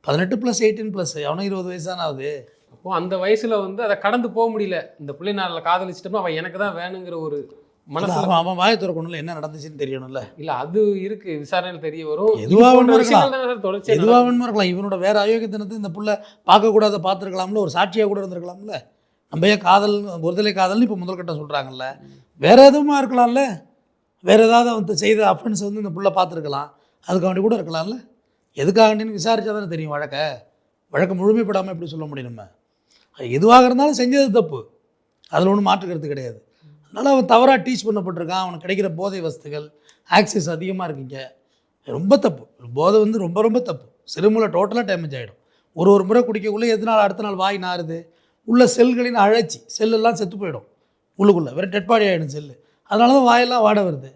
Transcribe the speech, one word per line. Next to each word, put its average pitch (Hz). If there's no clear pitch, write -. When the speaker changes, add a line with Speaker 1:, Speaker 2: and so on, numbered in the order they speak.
Speaker 1:
பதினெட்டு 180
plus 233
எயிட்டீன் 220
plus, 170
அவனுக்கு 160
இருபது 190
வயசு 180
தானே 180
ஆகுது. 139
Speaker 2:
அப்போ 185
அந்த 180
வயசுல 220
வந்து 196
அதை 202
கடந்து 226
போக 220
முடியல. 185
இந்த 143
பிள்ளை 185
நான் 175
காதலிச்சிட்டோம்னா 180
அவ 185
எனக்கு 165
தான் 196
வேணுங்கிற 175
ஒரு 147
Speaker 1:
இல்ல, 165
Speaker 2:
மனசுல 196
Speaker 1:
அவன், 175
அவன் 175
வாயை 196
திறக்கணும்ல, 170
என்ன 160
நடந்துச்சுன்னு 156
தெரியணும்ல. 131
Speaker 2:
இல்ல, 156
அது 190
இருக்கு, 202
விசாரணையில 170
தெரிய 156
வரும். 156
Speaker 1:
எதுவா 214
Speaker 2:
இது 147
போன்ற 247
Speaker 1:
வேணுமா 226
Speaker 2:
விஷயங்கள் 226
Speaker 1:
இருக்கலாம். 202
Speaker 2:
தானே -
சார் 208
தொடர்ச்சியா 151
Speaker 1:
எதுவா 190
Speaker 2:
நடக்குது. 247
Speaker 1:
வேணுமா 240
இருக்கலாம். 214
இவனோட 196
வேற 202
அயோக்கியத்தனத்தை 214
இந்த 214
புள்ள 208
பார்க்கக்கூடாத 208
பார்த்துருக்கலாம்ல, 190
ஒரு 185
சாட்சியா 196
கூட 202
இருந்திருக்கலாம்ல. 180
நம்ம 160
ஏன் 208
காதல், 202
ஒருதலை 180
காதல்னு 190
இப்ப 208
முதல் 180
கட்டம் 165
சொல்றாங்கல்ல, 131
Speaker 2:
ம். -
Speaker 1:
வேற 240
எதுவுமா 285
இருக்கலாம்ல. 240
வேற 214
ஏதாவது 240
அவன் 214
செய்த 208
அஃபென்ஸ் 202
வந்து 208
இந்த 208
புள்ள 185
பார்த்துருக்கலாம், 151
அதுக்காண்டி 185
கூட 214
இருக்கலாம்ல. 175
எதுக்காகண்டின்னு 214
விசாரிச்சா 214
தானே 208
தெரியும் 156
வழக்க. 147
வழக்க 185
முழுமைப்படாம 196
எப்படி 170
சொல்ல 156
முடியும் 135
நம்ம? 101
எதுவாக 190
இருந்தாலும் 262
செஞ்சது 254
தப்பு, 143
அதுல 170
ஒண்ணும் 202
மாற்று 190
கருத்து 160
கிடையாது. 131
அதனால 277
அவன் 254
தவறா 247
டீச் 220
பண்ணப்பட்டிருக்கான். 180
அவனுக்கு 180
கிடைக்கிற 190
போதை 190
வஸ்துகள், 151
ஆக்சஸ் 180
அதிகமா 185
இருக்குங்க, 135
ரொம்ப 175
தப்பு. -
போதை 175
வந்து 214
ரொம்ப, 180
ரொம்ப 226
தப்பு. 196
சிறுமூளை 214
டோட்டலா 196
டேமேஜ் 170
ஆயிடும். 117
ஒரு, 180
ஒரு 196
முறை 220
குடிக்கக்குள்ள 214
எத்தனை 220
நாள், 220
அடுத்த 202
நாள் 202
வாய் 190
நாறுது, 175
உள்ள 240
செல்களின் 247
அழற்சி, 220
செல்லெல்லாம் 220
செத்து 185
போயிடும் 165
உள்ளுக்குள்ள, 175
வெறும் 185
டெட் 190
பாடி 220
ஆயிடும் 175
செல்லு. 143
அதனால 233
தான் 277
வாயெல்லாம் 247
வாட 208
வருது. 139